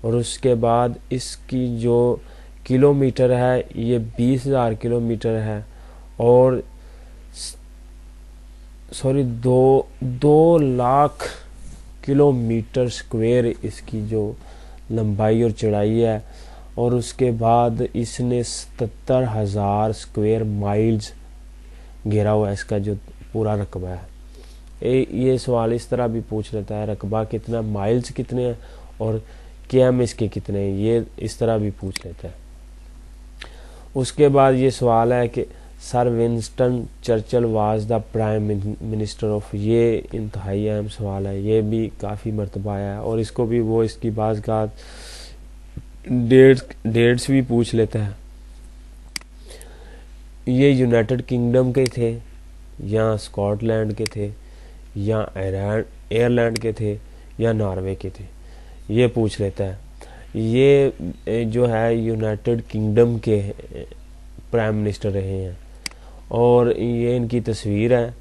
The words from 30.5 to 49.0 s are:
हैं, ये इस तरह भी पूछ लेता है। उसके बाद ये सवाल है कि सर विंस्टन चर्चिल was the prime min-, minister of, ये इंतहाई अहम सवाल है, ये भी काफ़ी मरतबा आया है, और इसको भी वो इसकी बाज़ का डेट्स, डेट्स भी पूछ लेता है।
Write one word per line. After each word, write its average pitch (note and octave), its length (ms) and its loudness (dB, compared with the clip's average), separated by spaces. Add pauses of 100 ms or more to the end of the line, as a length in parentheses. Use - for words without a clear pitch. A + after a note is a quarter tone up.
हैं, G2 200 -2
ये A2+ 280 2 (120)
इस - 200 -8
तरह A2+ 200 0
भी G#2 120 -2
पूछ F#2+ 360 -10
लेता F2 220 -14
है। F2 60 -14 (1600)
उसके C#3 320 4
बाद C3+ 260 6
ये C3 160 4
सवाल A#2 420 2
है B2 160 2
कि A#2 180 -4 (340)
सर B2 280 0
विंस्टन A#2 800 0 (180)
चर्चिल A#2+ 400 0
was A2 360 0
the G#2+ 220 -2 (140)
prime G#2+ 340 0
min-, G#2 440 -4
minister G#2+ 300 -4
of, G#2 180 0 (120)
ये A2+ 600 2
इंतहाई G#2 520 -4
अहम G#2 220 -2
सवाल G2 380 -6
है, G2 160 -6
ये A2 200 2
भी G#2+ 380 -2
काफ़ी G#2 320 -6
मरतबा G2+ 420 -6
आया G2 180 -4
है, G#2 80 -8
और A2+ 200 -2
इसको A2+ 260 -2
भी A#2 140 0
वो A2+ 240 2
इसकी A2 260 -4
बाज़ A2 300 -2
का A2 320 -2 (1400)
डेट्स, B2+ 520 8 (220)
डेट्स A#2 440 2
भी C3+ 120 4
पूछ A#2 320 0
लेता A2+ 240 0
है। G2+ 160 -4 (2250)